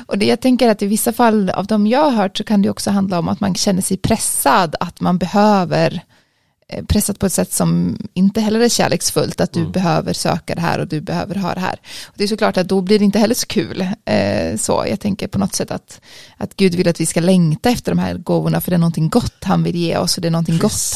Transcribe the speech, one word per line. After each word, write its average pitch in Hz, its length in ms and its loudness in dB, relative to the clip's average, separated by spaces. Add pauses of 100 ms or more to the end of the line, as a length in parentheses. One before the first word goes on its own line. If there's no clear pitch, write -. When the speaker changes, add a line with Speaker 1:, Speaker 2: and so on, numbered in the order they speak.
Speaker 1:
Och - 120 -2
det, 202 80 2
jag 233 140 2
tänker 254 280 4
att 214 140 2
i 208 40 -2
vissa 214 260 0
fall 214 380 2
av - 160 -4
de 208 200 2
jag 240 160 2
har 302 80 4
hört 202 280 0
så 214 60 -6
kan 208 180 4
det 208 80 2
också - 200 -4
handla 196 280 0
om 170 100 -2
att 196 120 -2
man 202 140 0
känner 190 280 0
sig - 140 -2
pressad, - 840 0
att - 200 -10
man 175 180 2
behöver, 175 800 2 (680)
eh, - 160 -10
pressat - 340 0
på 196 80 -2
ett 185 60 -2
sätt 185 200 -2
som 170 460 0 (160)
inte 196 260 2
heller 214 200 2
är 240 80 4
kärleksfullt, - 720 0
att 175 120 -2
du 175 80 -2
Speaker 2:
Mm. 165 120 -4
Speaker 1:
behöver 175 400 0
söka - 420 -4
det 170 60 -6
här 165 180 -2
och 151 100 -4
du 156 120 -6
behöver 175 340 -6
ha 190 200 -4
det 185 60 -8
här. - 200 -6 (260)
Och - 100 -20
det - 80 -4
är 208 40 0
såklart 202 280 0
att 185 120 0
då 196 120 2
blir 202 180 4
det 202 60 2
inte 202 140 4
heller 226 160 4
så - 120 -4
kul. - 400 -4 (180)
Eh, 101 520 0
så - 320 -2
jag 202 120 -4
tänker 196 280 -4
på - 100 -6
något 190 160 -2
sätt - 160 -6
att, - 300 -12 (360)
att - 200 -10
Gud 190 180 2
vill 180 140 0
att 170 120 0
vi 160 60 -2
ska - 140 -2
längta 175 500 2
efter 233 220 -2
de 175 60 0
här 180 160 -2
gåvorna, 165 460 -2
för 175 100 -6
det 180 60 0
är - 20 2
någonting 165 300 2
gott - 360 -6
han 180 180 0
vill 170 140 -2
ge 170 200 -2
oss, - 200 -2
och 185 60 -8
det 165 60 0
är 165 40 -2
någonting 165 260 0
Speaker 2:
Precis. - 380 -2